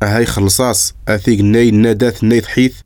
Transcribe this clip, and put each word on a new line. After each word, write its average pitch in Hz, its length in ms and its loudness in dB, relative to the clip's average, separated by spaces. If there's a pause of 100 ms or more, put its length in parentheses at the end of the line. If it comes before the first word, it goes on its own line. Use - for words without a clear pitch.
هاي 110 240 0
خلصاس. 107 680 -2 (140)
أثيق 107 320 0
ناي 113 300 2
نادات 113 540 0
ناي 113 160 2
تحيث. 127 340 -2 (120)